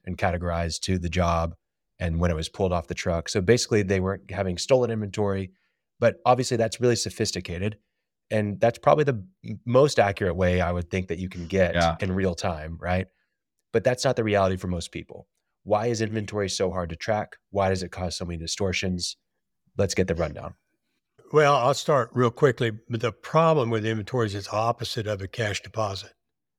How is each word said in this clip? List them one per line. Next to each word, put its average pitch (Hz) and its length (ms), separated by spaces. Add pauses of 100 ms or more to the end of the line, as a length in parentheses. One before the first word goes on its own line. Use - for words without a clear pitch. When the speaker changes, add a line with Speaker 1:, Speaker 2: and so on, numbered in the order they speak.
Speaker 1:
and 90 120
categorized 85 640
to 95 160
the 85 120
job 85 460 (440)
and 82 200
when 87 100
it 82 60
was 80 120
pulled 92 240
off 85 160
the 87 60
truck. 82 340
So 104 140
basically, 110 400
they 95 180
weren't 95 300
having 95 280
stolen 123 340
inventory, 101 600 (480)
but 113 260
obviously 123 300
that's 113 240
really 120 160
sophisticated. 98 800 (520)
And 104 300
that's 117 180
probably 151 280
the 117 180 (200)
m-, 110 220
most 127 340
accurate 101 360
way 90 260
I 85 100
would 87 200
think 92 160
that 85 100
you 92 100
can 90 200
get 90 260
Speaker 2:
Yeah. 85 260
Speaker 1:
in 95 120
real 92 240
time, 82 440
right? 90 280 (640)
But 113 100
that's 127 220
not 127 100
the 117 80
reality 98 340
for 92 100
most 87 240
people. - 360 (360)
Why 104 240
is 117 140
inventory 104 480
so 92 220
hard 90 200
to 82 40
track? - 420 (120)
Why 98 200
does 92 140
it 87 80
cause 90 240
so 92 100
many 87 120
distortions? 90 800 (580)
Let's 98 200
get 92 120
the 85 80
rundown. 78 380 (800)
Speaker 3:
Well, 147 220
I'll 131 180
start 131 400
real 120 180
quickly. 123 400 (180)
But 117 120
the 117 100
problem 160 580
with 110 160
inventory 110 420
is 98 80
it's 98 180
opposite 110 540
of 101 140
a 95 60
cash 104 340
deposit, 98 520 (460)